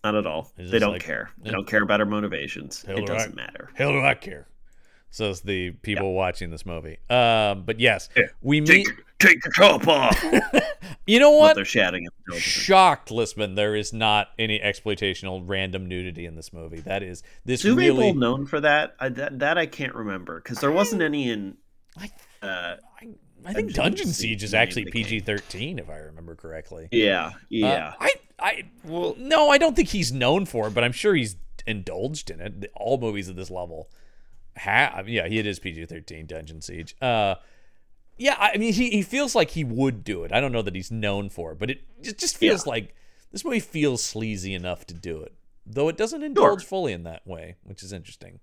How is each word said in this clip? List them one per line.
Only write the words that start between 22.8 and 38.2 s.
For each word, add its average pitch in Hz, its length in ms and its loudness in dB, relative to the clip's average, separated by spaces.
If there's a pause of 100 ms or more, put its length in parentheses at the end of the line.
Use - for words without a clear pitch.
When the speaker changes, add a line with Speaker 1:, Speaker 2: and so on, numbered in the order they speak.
Speaker 2:
I, 226 60 -20 (380)
I 185 80 -8
think 214 180 -4
Speaker 1:
Dungeon - 20 -10
Speaker 2:
Dungeon 349 340 0
Speaker 1:
Siege 175 80 -2
Speaker 2:
Siege 110 280 -4
is 104 100 -6
Speaker 1:
in 110 60 4
any 117 80 6
Speaker 2:
actually - 140 -4
Speaker 1:
of 98 60 -6
the - 40 -12
games. 113 160 -4
Speaker 2:
P 113 120 -4
G 92 60 -10
thirteen, 110 540 -6
if 78 100 -14
I 78 60 -12
remember 78 400 -18
correctly. 80 560 -14
Speaker 1:
Yeah, 98 360 2
Speaker 2:
Uh, 87 40 -12 (180)
Speaker 1:
yeah. 107 520 0
Speaker 2:
I, 539 100 2 (280)
I, 196 240 -2 (200)
Speaker 3:
Well 170 340 -4
Speaker 2:
no, 294 320 4
I 285 80 8
don't 302 200 4
think 339 120 4
he's 156 220 -2
known 139 340 2
for 110 220 -2
it, 107 60 -6
but 120 100 2
I'm 120 80 2
sure 202 240 2
he's 113 220 -2 (280)
indulged 104 640 -6
in 80 120 -12
it. 87 200 -10
The, 101 140 -12
all 117 220 -2
movies 104 320 -6
of 90 80 -12
this 92 120 -12
level 87 400 -10 (680)
ha-, 98 480 0
yeah, 107 200 -2
it 107 200 -2
is 98 140 -4
P 92 120 -10
G 82 140 -12
thirteen, 80 400 -16
Dungeon 80 360 -14
Siege. 87 400 -14
Uh, 110 340 0 (840)
yeah, 262 200 2